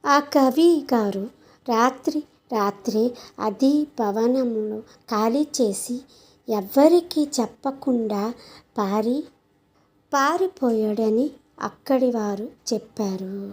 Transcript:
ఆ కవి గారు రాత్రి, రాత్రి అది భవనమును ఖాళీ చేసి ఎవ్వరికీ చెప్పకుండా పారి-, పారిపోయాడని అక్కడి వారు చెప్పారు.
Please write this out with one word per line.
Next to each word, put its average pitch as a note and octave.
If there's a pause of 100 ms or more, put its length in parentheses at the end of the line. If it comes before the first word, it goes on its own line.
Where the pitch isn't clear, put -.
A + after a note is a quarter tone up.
ఆ C#4+
కవి C#4+
గారు G3+ (260)
రాత్రి, C4 (320)
రాత్రి G#3+ (280)
అది C4+
భవనమును A3
ఖాళీ A3+ (140)
చేసి A#3+ (480)
ఎవ్వరికీ D4 (100)
చెప్పకుండా A#3 (440)
పారి-, A3 (880)
పారిపోయాడని B3 (300)
అక్కడి B3+
వారు G#3 (240)
చెప్పారు. G3